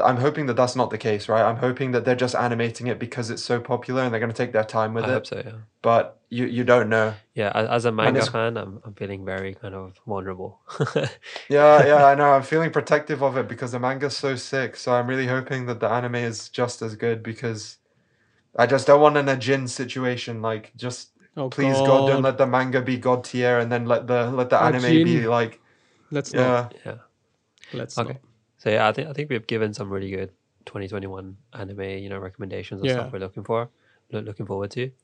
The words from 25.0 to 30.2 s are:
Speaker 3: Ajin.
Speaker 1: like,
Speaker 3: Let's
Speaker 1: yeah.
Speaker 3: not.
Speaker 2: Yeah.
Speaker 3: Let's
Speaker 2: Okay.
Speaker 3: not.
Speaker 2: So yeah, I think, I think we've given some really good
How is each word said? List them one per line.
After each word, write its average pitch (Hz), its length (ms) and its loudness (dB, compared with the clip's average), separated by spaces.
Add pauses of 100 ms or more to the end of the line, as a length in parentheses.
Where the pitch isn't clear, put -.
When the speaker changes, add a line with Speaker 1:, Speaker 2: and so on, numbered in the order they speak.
Speaker 3:
Ajin. 113 60 0
Speaker 1:
like, 117 320 0 (520)
Speaker 3:
Let's 143 200 -6
Speaker 1:
yeah. 123 80 0
Speaker 3:
not. 123 340 2 (120)
Speaker 2:
Yeah. 101 80 -10 (760)
Speaker 3:
Let's 123 260 -8
Speaker 2:
Okay. 120 140 -4
Speaker 3:
not. 131 80 -14 (380)
Speaker 2:
So - 120 -2
yeah, 107 180 4
I 110 40 2
think, 139 160 -6
I 147 40 -12
think 147 180 -8
we've 117 160 -4
given 110 280 -2
some 101 160 -10
really 98 200 -6
good 95 200 -8 (360)